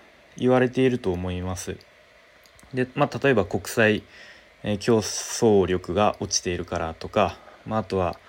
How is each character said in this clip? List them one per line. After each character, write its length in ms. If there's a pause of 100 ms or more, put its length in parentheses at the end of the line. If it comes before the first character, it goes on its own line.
(360)
言 140
わ 100
れ 80
て 140
い 80
る 100
と 140
思 180
い 100
ま 140
す。 220 (960)
で、 220
ま 140
あ、 140
例 60
え 40
ば 120
国 220
際、 360 (600)
え 100
ー、 40
競 200
争 680
力 280
が 260
落 180
ち 40
て 80
い 80
る 80
か 140
ら 140
と 140
か、 300 (280)
ま 120
あ、 20
あ 60
と 120
は、 320